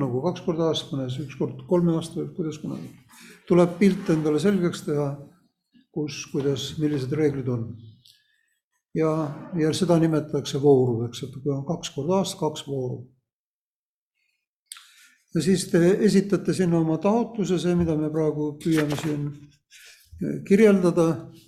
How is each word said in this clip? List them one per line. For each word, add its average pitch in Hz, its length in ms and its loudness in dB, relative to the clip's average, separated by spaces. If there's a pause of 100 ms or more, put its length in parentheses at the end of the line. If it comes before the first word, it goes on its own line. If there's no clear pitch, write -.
nagu 127 180 -2
kaks 175 240 -2
korda 165 240 0
aastas, - 240 -4
mõnes 131 300 -4
üks - 120 -14
kord - 320 -6
kolme 175 280 4
aasta - 240 -6
jooksul, 147 180 -8
kuidas 156 240 -6
kunagi. - 300 -10 (560)
Tuleb 175 320 6
pilt 190 340 2
endale 151 260 0
selgeks 180 460 0
teha, 147 220 -2 (840)
kus, 151 300 -6 (100)
kuidas, 139 480 -2
millised 147 380 -2
reeglid 135 340 0
on. 110 200 -6 (1200)
Ja, 160 160 0 (460)
ja 156 180 2
seda 170 240 2
nimetatakse 151 640 0
voorudeks, 123 640 4
et - 160 -14
kui 143 120 -4
on 135 140 -6
kaks - 300 -6
korda 170 240 0
aastas, 190 180 -6
kaks 151 300 -4
vooru. 127 340 -6 (2250)
Ja 165 60 2
siis 180 320 2
te 175 80 6 (240)
esitate 190 480 2
sinna 170 300 2
oma 160 180 0
taotluse, 202 560 0
see, 170 200 0
mida 165 200 2
me 151 160 -2
praegu 151 380 -2 (100)
püüame 151 400 0
siin, 147 300 -4 (880)
eh, 147 240 -6
kirjeldada, 185 640 4 (420)